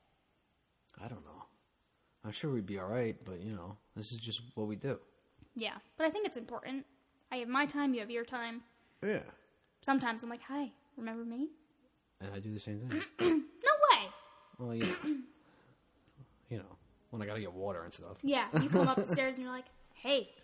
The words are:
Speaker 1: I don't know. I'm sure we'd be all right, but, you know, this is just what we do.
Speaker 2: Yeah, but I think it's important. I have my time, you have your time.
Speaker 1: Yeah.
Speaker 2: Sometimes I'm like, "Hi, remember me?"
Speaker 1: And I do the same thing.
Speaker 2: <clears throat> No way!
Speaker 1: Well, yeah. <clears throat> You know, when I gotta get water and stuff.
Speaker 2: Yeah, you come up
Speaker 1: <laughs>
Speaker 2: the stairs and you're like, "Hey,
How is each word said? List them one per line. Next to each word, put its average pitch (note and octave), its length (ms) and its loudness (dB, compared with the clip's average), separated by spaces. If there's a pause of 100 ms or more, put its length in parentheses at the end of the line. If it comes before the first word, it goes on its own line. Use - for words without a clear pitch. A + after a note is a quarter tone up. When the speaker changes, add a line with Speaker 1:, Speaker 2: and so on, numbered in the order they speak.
(960)
Speaker 1:
I G#2 120 -10
don't - 160 -10
know. - 180 -16 (800)
I'm G#2+ 80 -6
sure D3+ 220 -4
we'd A2+ 120 0
be G2 140 -4
all F#2 80 -4
right, A2+ 380 0
but, F#2 160 -8
you G#2 120 -6
know, F#2+ 220 -8 (220)
this G#2+ 160 -6
is A#2 40 -8
just A2+ 220 -6 (160)
what A2 120 -2
we G#2+ 100 -4
do. C3+ 200 -2 (600)
Speaker 2:
Yeah, A3 160 -2 (240)
but D#4+ 100 4
I - 20 2
think G4+ 160 0
it's - 120 -4
important. A#3+ 480 -8 (480)
I B3+ 60 -2
have A#3+ 100 -4
my C4+ 160 4
time, C#4 280 2
you A#3+ 60 0
have G#3 100 -6
your A#3 140 -2
time. A#3 380 -6 (440)
Speaker 1:
Yeah. G3+ 140 2 (600)
Speaker 2:
Sometimes B3 420 2
I'm A#3 60 -8
like, A#3+ 180 -10
"Hi, C#4 240 -2 (240)
remember A3+ 300 -6
me?" A#3+ 240 -2 (720)
Speaker 1:
And G2 120 -6
I G2 60 -6
do G#2+ 140 -4
the G#2 80 -6
same G#2+ 180 -6
thing. B2+ 220 -2 (180)
Speaker 2:
<clears throat> - 0 -
No F4 520 4 (200)
way! A3 140 6 (520)
Speaker 1:
Well, A#2+ 160 -4
yeah. A#2 200 2 (100)
<clears throat> D4 120 0 (1300)
You A#2+ 100 -4
know, F2+ 180 -14 (320)
when G#2+ 120 -6
I G#2 40 -4
gotta G#2+ 160 -4
get F#2 100 -4
water F#2 320 -2
and E2+ 80 -10
stuff. - 320 -12
Speaker 2:
Yeah, C4+ 220 2 (160)
you - 80 2
come F3 180 8
up E3 80 6
Speaker 1:
<laughs> G3+ 100 4
Speaker 2:
the F#3 80 -4
stairs C4 220 2
and B3+ 80 -6
you're B3+ 100 -6
like, B3+ 120 -8 (300)
"Hey, B3 340 0 (140)